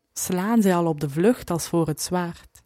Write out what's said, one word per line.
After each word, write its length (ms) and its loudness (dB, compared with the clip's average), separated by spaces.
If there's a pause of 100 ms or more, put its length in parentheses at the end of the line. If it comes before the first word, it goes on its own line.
(140)
slaan 480 0
zij 140 4
al 100 2
op 140 -2
de 100 -2
vlucht 400 0
als 180 -2
voor 200 0
het 140 -4
zwaard. 480 -6 (160)